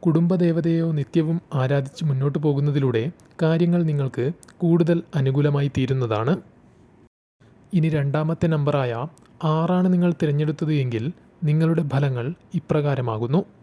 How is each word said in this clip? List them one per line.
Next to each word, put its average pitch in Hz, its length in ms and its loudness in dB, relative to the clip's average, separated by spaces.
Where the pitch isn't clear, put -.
കുടുംബദേവതയെയോ 165 880 2
നിത്യവും 160 480 -2
ആരാധിച്ച് 135 500 -2
മുന്നോട്ട് 139 340 0
പോകുന്നതിലൂടെ 143 680 0
കാര്യങ്ങൾ 170 480 2
നിങ്ങൾക്ക് 135 360 -2
കൂടുതൽ 170 380 4
അനുകൂലമായി 143 640 2
തീരുന്നതാണ്. 127 580 0
ഇനി 160 160 2
രണ്ടാമത്തെ 156 640 0
നമ്പറായ 143 400 0
ആറാണ് 170 480 2
നിങ്ങൾ 175 180 2
തിരഞ്ഞെടുത്തത് 151 600 -2
എങ്കിൽ 117 220 -4
നിങ്ങളുടെ 160 380 2
ഫലങ്ങൾ 131 340 -2
ഇപ്രകാരമാകുന്നു. 131 800 -2